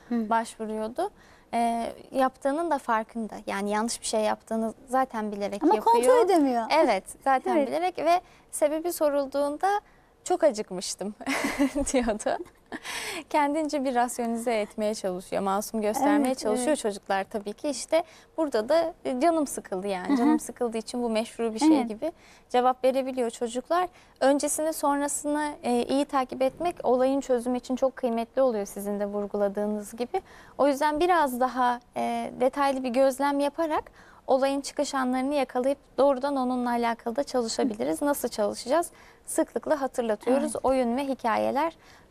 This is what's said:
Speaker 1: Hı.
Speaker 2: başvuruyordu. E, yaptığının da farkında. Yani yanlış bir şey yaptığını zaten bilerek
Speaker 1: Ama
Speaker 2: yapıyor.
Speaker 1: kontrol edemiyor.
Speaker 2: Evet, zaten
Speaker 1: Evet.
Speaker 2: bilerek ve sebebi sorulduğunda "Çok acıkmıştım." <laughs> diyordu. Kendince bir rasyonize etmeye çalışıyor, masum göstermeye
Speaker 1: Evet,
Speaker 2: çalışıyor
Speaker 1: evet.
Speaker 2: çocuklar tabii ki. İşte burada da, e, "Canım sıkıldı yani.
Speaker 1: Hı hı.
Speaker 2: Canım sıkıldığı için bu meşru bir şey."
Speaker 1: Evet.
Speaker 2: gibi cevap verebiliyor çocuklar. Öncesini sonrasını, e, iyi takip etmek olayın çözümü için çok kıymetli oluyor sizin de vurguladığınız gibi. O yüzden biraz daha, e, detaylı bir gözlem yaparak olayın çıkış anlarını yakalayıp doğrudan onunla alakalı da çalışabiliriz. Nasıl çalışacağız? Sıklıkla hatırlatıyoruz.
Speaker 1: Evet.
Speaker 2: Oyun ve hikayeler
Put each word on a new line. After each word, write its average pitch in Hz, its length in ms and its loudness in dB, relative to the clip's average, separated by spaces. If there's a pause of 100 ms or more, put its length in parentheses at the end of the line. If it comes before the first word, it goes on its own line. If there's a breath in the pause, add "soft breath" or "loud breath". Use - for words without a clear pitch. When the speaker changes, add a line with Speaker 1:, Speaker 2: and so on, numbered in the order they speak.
Speaker 1:
Hı. 226 220 -2
Speaker 2:
başvuruyordu. 226 800 -2 (440 soft breath)
E, 233 380 0 (180)
yaptığının 277 600 0
da 285 80 2
farkında. 220 560 -4 (120)
Yani 202 240 -4
yanlış 214 300 -2
bir - 60 -10
şey 220 140 0
yaptığını 220 540 -2 (140)
zaten 240 440 -2
bilerek 202 300 -6
Speaker 1:
Ama 359 120 6
Speaker 2:
yapıyor. 440 220 4
Speaker 1:
kontrol 480 280 6
edemiyor. 277 460 4
Speaker 2:
Evet, 269 340 4 (200)
zaten 269 320 2
Speaker 1:
Evet. 277 120 2
Speaker 2:
bilerek 339 300 -2
ve 339 220 4 (300 soft breath)
sebebi 320 420 0
sorulduğunda 285 760 0 (560 soft breath)
"Çok 339 200 2
acıkmıştım." 208 720 -2 (380)
<laughs> 277 400 -2
diyordu. 240 520 0 (840 loud breath)
Kendince 294 540 0
bir 262 100 -2
rasyonize 233 600 0
etmeye 214 400 -2
çalışıyor, 185 480 -4
masum 202 400 -2
göstermeye 269 440 2
Speaker 1:
Evet, 262 120 -2
Speaker 2:
çalışıyor 247 300 0
Speaker 1:
evet. 294 100 2
Speaker 2:
çocuklar 202 460 -4
tabii 208 280 -8
ki. 302 160 -6
İşte 311 340 0 (340 loud breath)
burada 247 320 0
da, 330 260 2 (100)
e, 262 160 -4
"Canım 320 260 4
sıkıldı 196 420 -8
yani. 185 200 -4
Speaker 1:
Hı 285 40 2
hı. 277 40 4
Speaker 2:
Canım 302 240 4
sıkıldığı 226 380 -4
için 240 240 -6
bu 233 80 -2
meşru 226 440 -2
bir 220 40 -8
şey." 311 200 6
Speaker 1:
Evet. 240 100 -2
Speaker 2:
gibi 294 240 -6 (360 soft breath)
cevap 247 360 2
verebiliyor 254 460 0
çocuklar. 254 580 -2 (320 soft breath)
Öncesini 294 520 2
sonrasını, 285 800 -2 (120)
e, 240 200 2
iyi 277 220 0
takip 262 380 -2
etmek 320 400 -2
olayın 262 380 2
çözümü 247 380 0
için 254 180 -4
çok 262 200 0
kıymetli 233 460 -2
oluyor 220 240 2
sizin 202 340 -6
de 208 60 -2
vurguladığınız 202 920 -4
gibi. 247 260 -4 (360 loud breath)
O 277 100 6
yüzden 294 320 0
biraz 311 400 2
daha, 247 400 0 (160)
e, 233 440 -4
detaylı 262 440 2
bir 262 60 -2
gözlem 269 500 2
yaparak 311 440 -2 (420 loud breath)
olayın 269 340 2
çıkış 285 340 -4
anlarını 262 400 -2
yakalayıp 269 440 0 (200)
doğrudan 277 380 2
onunla 247 340 0
alakalı 233 460 -2
da 285 80 -2
çalışabiliriz. 247 800 -2
Nasıl 285 260 0
çalışacağız? 233 640 -2 (360 loud breath)
Sıklıkla 294 540 -2
hatırlatıyoruz. 254 600 0 (120)
Speaker 1:
Evet. - 100 -6
Speaker 2:
Oyun 247 320 2
ve 277 120 -2
hikayeler 233 680 -2 (340 loud breath)